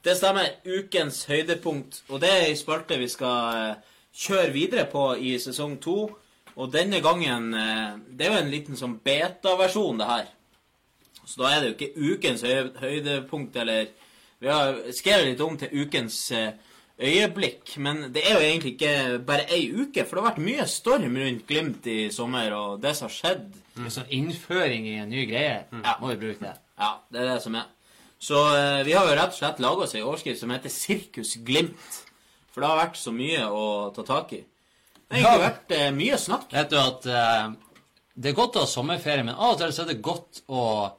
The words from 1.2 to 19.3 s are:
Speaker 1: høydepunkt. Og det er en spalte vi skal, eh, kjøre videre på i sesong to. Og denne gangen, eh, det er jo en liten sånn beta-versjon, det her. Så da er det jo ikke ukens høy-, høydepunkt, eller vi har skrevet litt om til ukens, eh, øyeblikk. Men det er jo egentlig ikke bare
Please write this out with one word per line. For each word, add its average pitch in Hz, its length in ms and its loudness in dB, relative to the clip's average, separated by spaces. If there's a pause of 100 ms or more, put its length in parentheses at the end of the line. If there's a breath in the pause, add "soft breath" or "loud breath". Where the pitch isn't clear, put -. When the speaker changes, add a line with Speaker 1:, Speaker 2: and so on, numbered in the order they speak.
Speaker 1:
høydepunkt. 160 840 -2
Og 135 100 -6
det 170 100 4
er 180 200 6
en 147 100 0
spalte 160 400 -2
vi 123 80 -2
skal, 120 480 -2 (160)
eh, 107 40 -6 (380 soft breath)
kjøre 185 380 2
videre 180 400 0
på 143 140 2 (120)
i 127 220 -2
sesong 139 400 -6
to. 208 300 -2 (480 soft breath)
Og 127 140 -6
denne 180 300 2
gangen, 139 540 2
eh, 110 400 -2 (220)
det 151 100 0
er 214 60 2
jo 190 80 4
en 143 100 0
liten 147 240 -6
sånn 123 240 -6
beta-versjon, 180 1000 2
det 107 100 -2
her. 113 200 0 (1000)
Så - 120 -14
da 131 80 0 (100)
er 151 60 2
det 123 80 0
jo 107 80 -6
ikke 147 340 -2
ukens 127 300 0
høy-, 127 400 0
høydepunkt, 143 760 -4
eller 113 320 0 (540 soft breath)
vi 123 60 -2
har 139 260 2 (180)
skrevet 190 400 4
litt 123 100 -2
om 160 160 -2
til 147 120 -8
ukens, 143 600 -4
eh, 110 200 -2 (480 loud breath)
øyeblikk. 165 800 0
Men 143 340 -4
det 151 140 -2
er 214 80 6
jo 190 100 8
egentlig 156 340 2
ikke 131 480 0
bare 143 240 2